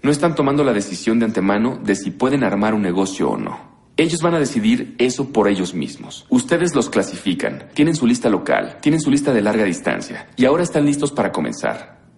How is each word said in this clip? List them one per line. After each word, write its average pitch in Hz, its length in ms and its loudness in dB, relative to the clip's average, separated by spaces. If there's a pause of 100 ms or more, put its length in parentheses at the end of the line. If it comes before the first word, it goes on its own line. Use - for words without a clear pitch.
No 139 80 2
están 156 240 2
tomando 143 300 2
la 127 100 2
decisión 107 460 -2
de 117 60 2
antemano 104 580 0
de 101 120 2
si 95 140 -6
pueden 131 340 0
armar 101 300 0
un 107 80 0
negocio 92 480 -2
o 52 80 -4
no. - 220 -8 (380)
Ellos 160 240 0
van 170 120 2
a 170 60 2
decidir 120 580 0
eso 127 320 0
por 104 180 2
ellos 92 280 0
mismos. - 540 -10
Ustedes 170 440 2
los 120 160 0
clasifican. - 880 -4
Tienen 160 200 4
su 123 120 2
lista - 220 2
local, - 520 -2
tienen 156 180 2
su 147 120 0
lista 143 220 2
de 113 100 2
larga 107 220 2
distancia - 680 -4
y 123 100 4
ahora 160 180 4
están 160 240 0
listos 143 240 0
para 101 200 -2
comenzar. - 680 -6 (160)